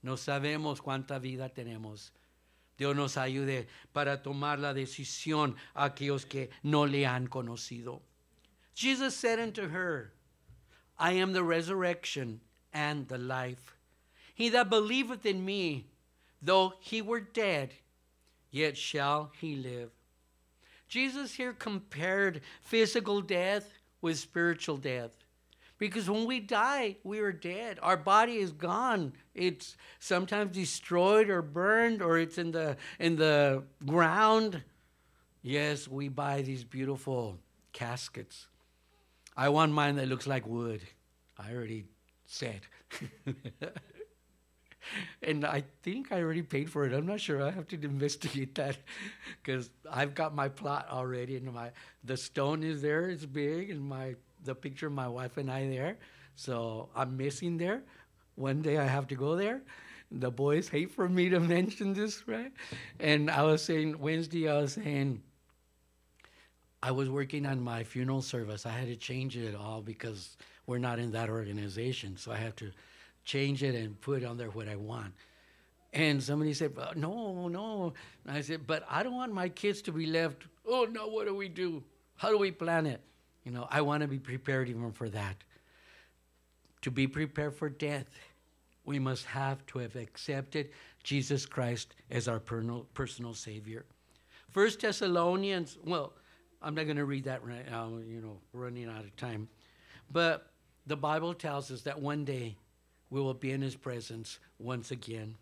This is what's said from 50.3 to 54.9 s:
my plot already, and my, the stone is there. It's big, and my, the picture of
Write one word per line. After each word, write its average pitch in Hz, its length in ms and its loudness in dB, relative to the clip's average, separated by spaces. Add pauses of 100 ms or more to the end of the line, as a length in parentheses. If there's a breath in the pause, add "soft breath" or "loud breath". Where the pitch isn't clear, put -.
my 139 140 0
plot 143 400 -4
already, 127 480 -4
and 131 160 -8
my, 120 180 -8 (320 loud breath)
the 127 140 -4
stone 147 460 0
is 156 180 -2
there. 151 280 2
It's 156 160 -6
big, 151 440 -2
and 156 120 -6
my, 131 340 -6 (280)
the 135 120 -4
picture 139 320 -8
of 143 60 -4